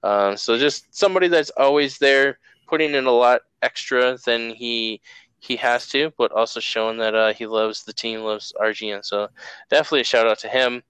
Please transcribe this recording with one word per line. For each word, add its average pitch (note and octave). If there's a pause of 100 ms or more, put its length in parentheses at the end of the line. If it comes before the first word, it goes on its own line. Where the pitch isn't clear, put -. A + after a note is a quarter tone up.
Um, G2+
so A#2
just C#3
somebody F#3
that's E3
always C#3
there, C#3 (280)
putting D#3
in C3
a B2+
lot B2 (200)
extra B2+
than A#2
he, A2+ (380)
he -
has A#2+
to, D3
but A#2
also A2+
showing A2+
that, A2
uh, A2
he A2+
loves A2
the A2
team, A2+
loves G#2+
R G#2+
G G#2+
N. G2+
So G#2 (420)
definitely D3+
a A#2
shout A#2
out A2
to A2
him. B2